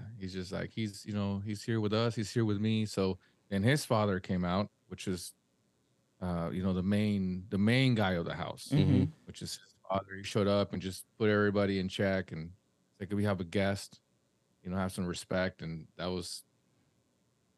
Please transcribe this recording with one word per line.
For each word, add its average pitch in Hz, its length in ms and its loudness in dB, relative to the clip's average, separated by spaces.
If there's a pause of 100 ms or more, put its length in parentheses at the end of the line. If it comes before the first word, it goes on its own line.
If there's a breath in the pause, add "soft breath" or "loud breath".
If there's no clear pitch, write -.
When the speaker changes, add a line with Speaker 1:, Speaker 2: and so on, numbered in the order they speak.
(180)
Speaker 1:
he's 95 160 -8
just 92 180 -8
like, 90 200 -6
"He's, 104 340 -6
you 107 80 -6
know, 98 300 -2
he's 107 180 -6
here 113 180 0
with 104 140 0
us. 117 200 2
He's 107 160 -4
here 117 140 2
with 104 160 0
me." 110 260 0
So 95 320 0 (300)
then 98 140 0
his 139 220 2
father 104 360 2
came 90 240 -2
out, 95 260 0 (180)
which 92 200 -10
is, 90 240 -6 (880)
uh, 85 320 -2
you 90 100 -2
know, 95 120 2
the 90 80 2
main, 98 680 0
the 98 100 -2
main 123 360 4
guy 101 180 2
of 85 140 0
the 76 80 -4
house, - 360 -8
Speaker 2:
Mm-hmm. 135 220 6
Speaker 3:
Mm-hmm. - 180 6 (140)
Speaker 1:
which - 180 -16
is - 140 -8
his - 180 -20 (140)
father. 98 280 -2
He 98 80 -10
showed 101 220 2
up 101 280 4
and 90 80 -4
just 92 240 -8 (120)
put 107 120 4
everybody 101 480 2
in 92 100 -2
check, 95 440 0
and 82 200 -10 (460)
said, 92 100 -8
"Could 101 80 -2
we 104 80 2
have 98 160 0
a 92 40 -6
guest? 98 540 -2 (680)
You 90 60 -6
know, 92 60 -2
have 92 160 -2
some 92 140 -4
respect." 92 560 -4
And 80 240 -8 (100)
that 87 100 -6
was, 90 380 -6 (1120)